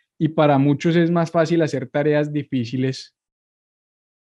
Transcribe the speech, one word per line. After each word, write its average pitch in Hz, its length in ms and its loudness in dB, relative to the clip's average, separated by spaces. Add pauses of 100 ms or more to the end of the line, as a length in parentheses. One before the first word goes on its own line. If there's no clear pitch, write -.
(160)
y 156 120 0
para 151 300 2
muchos 143 360 2
es 170 160 2
más 170 220 0
fácil 165 280 2
hacer 139 280 -2
tareas 147 440 -2
difíciles 131 840 -6 (1120)